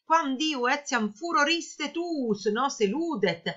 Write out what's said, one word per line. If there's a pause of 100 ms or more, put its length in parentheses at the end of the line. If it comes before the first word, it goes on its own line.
quam
diu
etiam
furoriste
tuus
nos
eludet, (120)